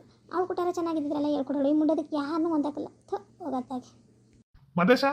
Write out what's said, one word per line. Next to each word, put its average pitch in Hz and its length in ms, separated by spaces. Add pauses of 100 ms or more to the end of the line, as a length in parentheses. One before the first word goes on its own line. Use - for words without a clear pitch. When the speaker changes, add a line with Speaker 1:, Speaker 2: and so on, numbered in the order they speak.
(340)
Speaker 1:
ಅವ್ಳು 359 140
ಕೊಟ್ಟಾರ 349 240
ಚೆನ್ನಾಗಿದ್ದಿದ್ರಲ್ಲ 302 560
ಹೇಳ್ಕೊಡೋಳು. 285 420
ಈ 302 40
ಮುಂಡೋದಕ್ಕೆ 311 420
ಯಾರನ್ನೂ 311 340
ಹೊಂದಾಕಲ್ಲ. 294 380 (220)
ಥು, 392 60
ಹೋಗತ್ತಾಗೆ. 254 920 (720)
Speaker 2:
ಮದೇಶ, 247 360